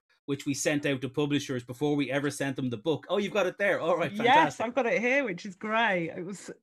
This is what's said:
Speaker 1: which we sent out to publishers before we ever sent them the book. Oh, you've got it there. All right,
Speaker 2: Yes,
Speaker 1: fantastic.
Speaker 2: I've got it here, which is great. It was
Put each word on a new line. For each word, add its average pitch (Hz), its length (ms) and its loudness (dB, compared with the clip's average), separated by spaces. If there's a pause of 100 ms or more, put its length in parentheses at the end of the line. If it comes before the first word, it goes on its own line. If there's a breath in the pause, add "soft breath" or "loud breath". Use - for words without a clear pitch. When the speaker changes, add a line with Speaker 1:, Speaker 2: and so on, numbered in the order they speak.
(260)
Speaker 1:
which 139 200 -4
we 143 80 0
sent 147 320 0
out 139 160 0
to 135 80 -4
publishers 139 540 -2
before 147 320 -2
we 139 140 0
ever 143 200 0
sent 139 260 -4
them 131 140 -2
the 117 80 -4
book. 143 320 -2
Oh, 190 80 2
you've 196 160 -2
got 160 120 2
it - 120 -4
there. 190 220 2
All 165 180 2
right, 160 120 0
Speaker 2:
Yes, 202 60 -8
Speaker 1:
fantastic. 262 440 4
Speaker 2:
I've 233 140 -2
got 254 120 2
it 190 140 2
here, 262 240 2
which 185 200 -6
is 196 120 -12
great. 214 540 0
It 185 140 -8
was 190 260 -12 (120)